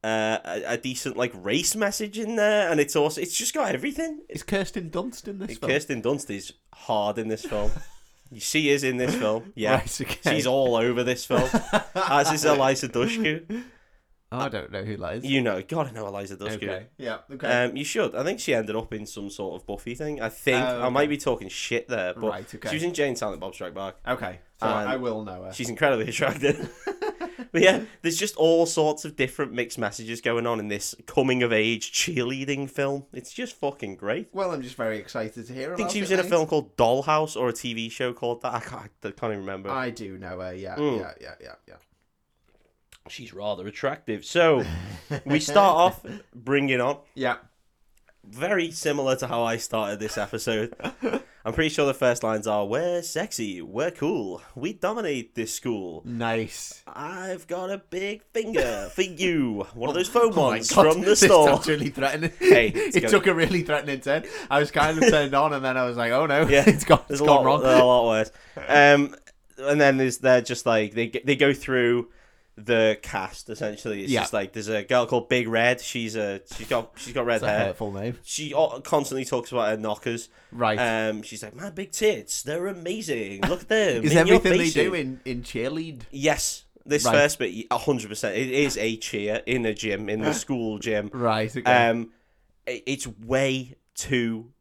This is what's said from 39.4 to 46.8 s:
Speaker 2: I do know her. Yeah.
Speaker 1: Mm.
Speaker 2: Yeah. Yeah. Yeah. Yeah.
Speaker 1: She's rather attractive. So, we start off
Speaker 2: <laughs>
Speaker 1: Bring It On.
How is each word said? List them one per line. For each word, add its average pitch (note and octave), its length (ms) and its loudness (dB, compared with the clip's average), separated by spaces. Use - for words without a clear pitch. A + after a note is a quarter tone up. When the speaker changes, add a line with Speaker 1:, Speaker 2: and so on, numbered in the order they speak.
Speaker 2:
I B2+ 200 -4
do G2+ 280 -12
know F#2 220 -12
her. F#2 140 -10
Yeah. F#2 240 -12
Speaker 1:
Mm. C#3+ 240 -2
Speaker 2:
Yeah. - 180 -12
Yeah. B1+ 220 -18
Yeah. - 120 -18
Yeah. - 60 -20
Speaker 1:
She's F2 240 -16
rather G2 340 -4
attractive. A#2 560 -6
So, D#3+ 400 4
we D3 160 2
start F#3+ 340 6
off F3+ 300 4
Speaker 2:
<laughs> - 160 -20
Speaker 1:
Bring C3+ 340 0
It B2+ 100 2
On. C3 200 0